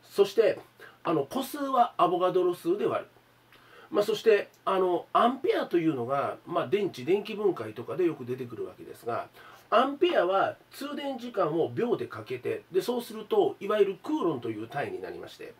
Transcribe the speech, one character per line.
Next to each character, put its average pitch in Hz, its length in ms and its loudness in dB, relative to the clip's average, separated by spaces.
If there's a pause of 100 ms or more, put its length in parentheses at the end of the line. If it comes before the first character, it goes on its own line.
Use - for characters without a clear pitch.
そ - 220 2
し - 100 -2
て、 - 240 4 (460)
あ 170 80 0
の、 147 120 0
個 - 180 -6
数 285 160 -8
は 262 380 2
ア 175 100 6
ボ 175 120 2
ガ 180 140 2
ド 180 120 2
ロ 175 100 2
数 180 240 -2
で 233 80 -2
割 - 180 -2
る。 - 60 -20 (800)
ま 208 100 2
あ、 202 40 2
そ 214 100 0
し - 80 -6
て、 202 260 4 (160)
あ 190 140 2
の、 180 340 2
ア 220 140 6
ン 254 120 2
ペ 415 180 2
ア 277 100 0
と 175 120 2
い 160 100 4
う 151 60 2
の 117 120 -4
が、 123 300 -2 (100)
ま 160 160 -2
あ、 123 60 -6
電 196 180 0
池、 127 180 -6
電 196 200 2
気 214 100 -8
分 196 200 2
解 107 200 -8
と 120 100 -10
か 123 120 -8
で 175 100 2
よ 156 80 0
く 127 100 -12
出 123 120 -4
て 127 100 -8
く 113 100 -14
る 98 100 -8
わ 92 100 -14
け - 80 -18
で - 100 -16
す - 100 -20
が、 110 240 -4 (400)
ア 233 160 6
ン 285 120 -4
ペ 339 200 2
ア 180 100 4
は 190 300 2 (140)
通 285 240 -10
電 277 240 -6
時 233 140 -12
間 170 260 0
を 123 160 2
秒 208 220 0
で - 100 -6
か - 180 -12
け 127 140 -8
て、 - 240 -6 (100)
で、 180 100 2
そ 247 160 -2
う 240 40 -6
す 220 100 -14
る 214 120 -12
と、 202 360 2
い 196 80 -8
わ 214 120 0
ゆ 196 60 6
る 190 160 -6
ク - 100 -6
ー - 100 -2
ロ 160 140 0
ン 120 40 -8
と 117 100 -6
い 107 120 -8
う 113 60 -12
単 131 200 -6
位 - 40 -8
に 92 100 -8
な 90 80 -12
り 87 80 -12
ま 90 100 -14
し - 100 -20
て - 220 -16